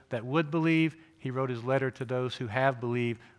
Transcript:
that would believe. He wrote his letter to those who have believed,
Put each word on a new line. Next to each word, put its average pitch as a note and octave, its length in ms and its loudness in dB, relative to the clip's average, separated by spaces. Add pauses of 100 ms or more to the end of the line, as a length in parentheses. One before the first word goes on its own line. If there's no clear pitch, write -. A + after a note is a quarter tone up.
that A2+ 140 -4
would D3 280 0
believe. D#3+ 440 2 (220)
He C3+ 140 -6
wrote C3 180 0
his A#2 140 -6
letter C3+ 260 2
to C3 160 -6
those B2+ 300 -2
who B2+ 100 -6
have B2+ 340 0
believed, A#2+ 400 -2 (200)